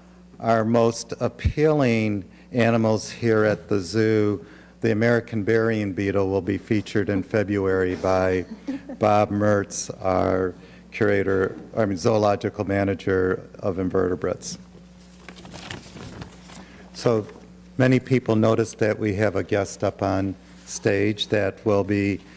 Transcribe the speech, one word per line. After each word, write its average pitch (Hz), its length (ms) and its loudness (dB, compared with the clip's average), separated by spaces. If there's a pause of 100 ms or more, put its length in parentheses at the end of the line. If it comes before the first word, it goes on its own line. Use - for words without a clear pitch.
(380)
our 113 260 2
most 117 560 2
appealing 117 1040 0 (280)
animals 113 580 2
here 110 340 2
at 104 240 0
the 101 120 0
zoo, 104 680 0 (340)
the 113 120 2
American 113 500 0
burying 110 500 0
beetle, 98 380 0
will 98 100 0
be 98 160 -2
featured 104 540 -2
in 98 140 -2
February 95 720 0
by 92 500 0 (260)
<laughs> 277 280 -12
Bob 104 300 4
Mertz, 101 600 0 (120)
our 92 520 0 (380)
curator, 98 640 0 (200)
I 110 80 2
mean, 98 120 -2
zoological 104 680 0
manager 95 840 -2 (100)
of 92 200 -4
invertebrates. 90 800 -2 (2250)
So 110 320 0 (520)
many 127 220 4
people 120 340 0
noticed 110 460 2
that 107 180 0
we 107 160 -2
have 98 220 0
a 98 80 -2
guest 101 400 -2
up 98 180 -4
on 95 320 -2 (320)
stage 104 640 -2
that 101 360 -2
will 101 200 2
be 101 360 0 (160)